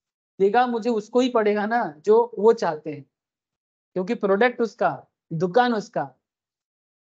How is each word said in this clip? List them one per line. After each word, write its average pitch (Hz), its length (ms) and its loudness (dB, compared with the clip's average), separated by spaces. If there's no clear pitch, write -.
देगा 233 260 2
मुझे 233 240 -4
उसको 226 300 -2
ही 254 80 2
पड़ेगा 208 380 0
ना 214 380 -4
जो 233 340 4
वो 220 140 4
चाहते 165 400 -4
हैं, 139 100 -14
क्योंकि 185 200 -4
product 220 460 0
उसका, 190 460 -4
दुकान 185 420 0
उसका, 165 400 -8